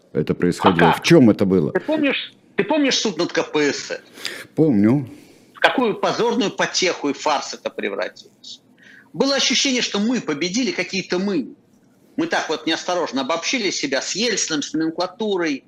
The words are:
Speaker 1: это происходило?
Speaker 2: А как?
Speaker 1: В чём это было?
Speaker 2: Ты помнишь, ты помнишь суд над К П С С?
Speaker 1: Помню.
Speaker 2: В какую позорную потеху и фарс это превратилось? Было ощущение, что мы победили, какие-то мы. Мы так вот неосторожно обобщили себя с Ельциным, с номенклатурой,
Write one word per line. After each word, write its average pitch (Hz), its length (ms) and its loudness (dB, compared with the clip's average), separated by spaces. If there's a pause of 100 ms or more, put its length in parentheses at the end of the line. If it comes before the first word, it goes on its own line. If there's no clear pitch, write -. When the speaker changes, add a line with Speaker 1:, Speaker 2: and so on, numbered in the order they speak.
(120)
Speaker 1:
это 76 220 0
происходило? 90 560 4
Speaker 2:
А - 20 2
как? - 100 -4
Speaker 1:
В - 40 -4
чём 143 240 10
это 98 160 2
было? 92 260 2
Speaker 2:
Ты - 80 -2
помнишь, 294 540 -2 (220)
ты 202 80 0
помнишь 294 340 0
суд 196 180 -2
над 165 160 -2
К 160 120 0
П 147 280 0
С - 40 -4
С? - 240 -10 (540)
Speaker 1:
Помню. 127 540 4 (460)
Speaker 2:
В - 60 -16
какую 202 340 2
позорную 208 560 0
потеху - 580 -2
и 139 40 -2
фарс - 420 -4
это 113 160 -8
превратилось? - 920 -10 (520)
Было 269 240 2
ощущение, 254 440 0
что - 200 -2
мы 226 200 0
победили, 180 520 -2
какие-то 180 460 -4
мы. 185 360 -2 (640)
Мы 165 100 0
так 165 220 -2
вот - 180 -4
неосторожно 160 540 -2
обобщили 170 500 -2
себя 135 320 -4
с - 140 -6
Ельциным, 180 460 -2
с - 100 -10
номенклатурой, 165 960 -2